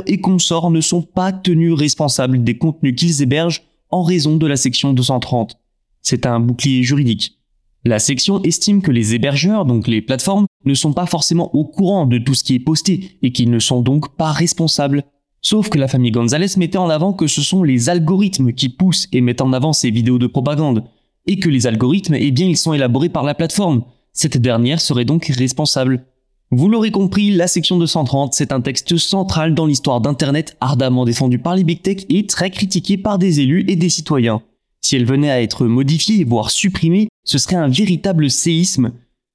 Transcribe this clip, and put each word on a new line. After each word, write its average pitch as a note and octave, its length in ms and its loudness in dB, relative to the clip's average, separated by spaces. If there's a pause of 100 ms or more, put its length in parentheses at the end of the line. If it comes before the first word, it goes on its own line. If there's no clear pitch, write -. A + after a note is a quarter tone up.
et F#3+ 140 0
consorts F3 500 0
ne D#3+ 100 2
sont E3+ 220 0
pas F#3 300 -4
tenus E3+ 400 2
responsables C3+ 720 0
des A#2+ 140 0
contenus D3 380 0
qu'ils D#3+ 260 0
hébergent D3+ 400 0 (280)
en F3+ 120 -2
raison D#3 340 2
de D#3+ 100 2
la C#3+ 100 0
section C3 360 -2
deux B2+ 120 2
cent B2+ 160 -2
trente. A#2 360 -4 (460)
C'est B2 240 -2
un A#2+ 140 0
bouclier B2 420 0
juridique. B2 560 -2 (480)
La A2+ 120 2
section D3 440 0
estime F#3+ 400 0
que F3+ 80 0
les A#2 240 2
hébergeurs, C#3+ 500 0
donc A#2+ 240 0
les A2 140 0
plateformes, G3 440 0 (180)
ne C#3 100 2
sont D3 180 0
pas F3 140 -2
forcément E3 480 -2
au D3+ 100 2
courant F#3+ 420 0
de B2 120 2
tout B2+ 160 0
ce - 100 -4
qui C3 100 0
est B2 40 2
posté D#3+ 640 -2
et B2 100 0
qu'ils A#2+ 180 0
ne A#2 80 2
sont B2 220 0
donc C3+ 360 0
pas D#3 160 -2
responsables. C#3+ 720 -2 (360)
Sauf G#3+ 280 0
que D#3 100 0
la C3+ 100 2
famille B2+ 220 2
Gonzalez B2 460 0
mettait F3+ 220 0
en F3+ 100 0
avant D#3+ 240 0
que F#3 140 0
ce D3 160 -2
sont F#3+ 200 0
les B2+ 260 2
algorithmes F3 640 0
qui B2+ 180 -2
poussent F3+ 420 0
et B2+ 80 2
mettent B2 220 0
en C3 100 2
avant C3 200 0
ces C3 180 0
vidéos A#2+ 280 2
de B2 80 2
propagande. C3+ 580 0 (420)
Et F#3+ 120 0
que F#3+ 100 0
les B2+ 180 0
algorithmes, B2+ 480 0
eh C#3 160 0
bien, C#3+ 160 2
ils F3 100 2
sont - 160 -2
élaborés C3+ 380 0
par D#3+ 120 -4
la C#3+ 120 -2
plateforme. E3 500 0 (280)
Cette - 260 -2
dernière B2 420 2
serait B2 240 0
donc D#3 220 0
responsable. C3 800 -2 (440)
Vous C3 180 2
l'aurez A3 220 2
compris, G3+ 420 0
la F3+ 160 2
section F3+ 300 0
deux E3+ 80 2
cent D#3 180 -2
trente, C#3 280 -2
c'est C#3+ 200 -2
un C3+ 80 0
texte C3+ 360 -2
central E3+ 580 0
dans D#3+ 120 0
l'histoire C3+ 340 0
d'Internet, C#3+ 600 -2
ardemment B2+ 440 0
défendu B2 340 0
par E3 180 -2
les F#3+ 80 2
big E3+ 180 -2
tech F#3+ 260 -4
et G3+ 180 0
très - 240 -2
critiqué F#3+ 460 -2
par G3+ 220 -2
des F3 220 2
élus D3+ 280 2
et G3 80 0
des E3+ 120 0
citoyens. A#2+ 520 0 (400)
Si - 140 -2
elle B2 120 2
venait C#3 240 2
à B2+ 120 0
être A#2 240 -2
modifiée, D3+ 580 0
voire A#2 260 -2
supprimée, F#3+ 580 0 (160)
ce - 140 -2
serait - 180 -2
un D#3+ 120 0
véritable E3 640 0
séisme. D#3+ 600 0 (420)